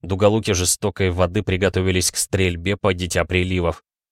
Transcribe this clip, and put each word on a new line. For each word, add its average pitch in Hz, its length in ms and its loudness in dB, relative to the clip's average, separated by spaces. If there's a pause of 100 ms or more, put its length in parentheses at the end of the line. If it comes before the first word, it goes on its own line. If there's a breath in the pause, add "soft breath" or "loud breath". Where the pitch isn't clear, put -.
Дуголуки 104 480 2
жестокой 92 560 0
воды 90 340 0
приготовились 92 720 0
к - 40 -10
стрельбе 92 600 -2
по 98 160 0
Дитя 87 320 -2
Приливов. 90 580 -2 (300)